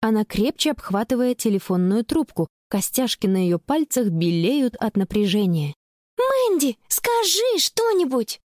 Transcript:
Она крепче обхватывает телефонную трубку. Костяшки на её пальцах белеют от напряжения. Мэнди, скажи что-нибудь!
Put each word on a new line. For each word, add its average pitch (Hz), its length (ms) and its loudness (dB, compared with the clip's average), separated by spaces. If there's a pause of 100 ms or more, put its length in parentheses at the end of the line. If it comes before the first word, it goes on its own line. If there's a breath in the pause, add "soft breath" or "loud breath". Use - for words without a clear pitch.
Она 220 240 2
крепче 262 460 -2
обхватывает 247 640 -2
телефонную 190 680 0
трубку. 233 440 -2 (220)
Костяшки 214 580 -2
на 190 100 2
её 175 220 2
пальцах 269 500 0
белеют 175 680 0
от - 200 -2
напряжения. 185 800 0 (420)
Мэнди, 466 600 0 (100)
скажи 466 720 0
что-нибудь! 349 800 -2 (140)